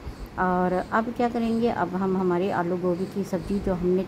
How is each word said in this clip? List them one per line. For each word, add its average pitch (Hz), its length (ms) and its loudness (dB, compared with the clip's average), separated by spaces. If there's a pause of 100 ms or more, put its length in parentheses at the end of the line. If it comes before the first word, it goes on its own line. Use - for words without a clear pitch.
(380)
और 180 540 2
अब 226 240 0
क्या 240 120 2
करेंगे, 233 400 0
अब 170 200 0
हम 185 280 0
हमारी 185 340 2
आलू 175 260 0
गोभी 180 280 0
की 196 200 -4
सब्ज़ी 190 340 -2
जो 190 160 0
हमने 180 340 2